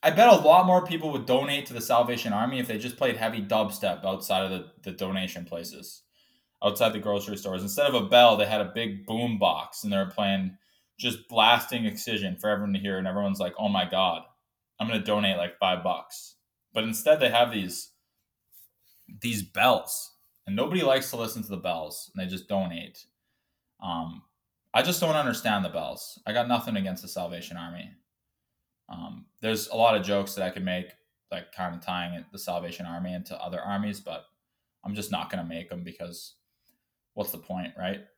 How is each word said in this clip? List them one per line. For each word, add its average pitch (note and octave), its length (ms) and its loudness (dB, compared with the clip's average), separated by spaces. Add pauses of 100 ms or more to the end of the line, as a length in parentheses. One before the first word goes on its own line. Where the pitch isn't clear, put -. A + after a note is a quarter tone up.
I D#3 80 6
bet G#3 180 10
a G#3 80 12
lot D#3+ 300 10
more F3+ 200 6
people D#3+ 260 -4
would A#2 140 -4
donate C#3 400 2
to B2 80 -12
the A#2 60 -6
Salvation A#2+ 520 2
Army A#2+ 260 0
if B2 80 -2
they A2 120 -4
just A#2+ 180 -8
played B2 200 0
heavy A2 260 -2
dubstep G2+ 600 -2
outside F#2+ 400 -2
of F#2+ 60 -2
the, F2+ 220 -8 (100)
the F#2+ 100 -10
donation F#2 520 -6
places, - 580 -12 (640)
outside A2 300 2
the G#2 40 -4
grocery G2+ 380 -2
stores. F#2+ 260 -6
Instead G#2 240 0
of C3 80 2
a G#2 140 0
bell, A#2+ 280 10
they G2+ 100 2
had G#2+ 160 0
a - 120 -6
big G#2+ 300 -6
boom A2+ 340 -2
box, E2 460 -2
and G2+ 80 -2
they're G2 160 0
playing, F#2+ 480 -2 (420)
just - 300 -6
blasting A#2 560 4
Excision G2 520 -4
for G#2+ 120 -4
everyone G2+ 240 0
to G2 80 -2
hear, G2 160 -4
and F#2+ 100 -2
everyone's G2 340 -2
like, F2+ 180 -4
"Oh G#2+ 100 0
my F#2+ 160 2
God, F2+ 380 0 (560)
I'm A2 100 -4
gonna A2 140 -2
donate, G#2 340 2
like, F2 220 -4
five F#2 260 0
bucks." - 520 -6 (360)
But A2 120 -2
instead, A#2 360 2
they B2 100 4
have A#2+ 220 4
these, F#2+ 380 -6 (1300)
these A2+ 220 -2
bells, - 680 2 (340)
and G2 100 -4
nobody D#3 260 0
likes C3+ 280 4
to C3 60 -8
listen A2+ 260 -6
to F#2+ 60 -10
the G2 100 -8
bells, E2 560 -6
and F#2 100 -6
they F2+ 60 -6
just F2+ 180 -10
donate. F2+ 560 -4 (800)
Um, E2 400 -6 (500)
I A#2+ 80 4
just F3 200 0
don't D#3+ 160 2
understand A2+ 460 0
the F2 60 -4
bells. D#2 580 -8
I G#2+ 60 -4
got A#2+ 160 0
nothing A2+ 280 0
against F#2+ 260 -4
the F#2+ 60 -16
Salvation F2 500 -8
Army. E2+ 320 -14 (1000)
Um, - 380 -14 (140)
there's A2 280 -4
a A#2+ 80 -6
lot A2+ 200 6
of F#2 80 0
jokes G2 300 0
that F#2+ 100 -4
I F2+ 60 -2
could F#2+ 140 -8
make, F2+ 280 -4 (380)
like, F2+ 220 -12
kinda F2 260 -8
tying F2 360 -6
it, E2+ 180 -14
the F#2+ 60 -18
Salvation F2 480 -8
Army F2+ 280 -8
into - 260 -10
other F2+ 200 -8
armies, G3+ 400 -4
but - 260 -12 (580)
I'm G2+ 120 -8
just G2+ 160 -8
not E2 180 -4
gonna F2+ 140 -4
make E2 260 -10
'em F2 140 -10
because F2 500 -14 (800)
what's G#2 160 -6
the - 80 -10
point, F2+ 400 -8
right? F#2+ 260 -6 (140)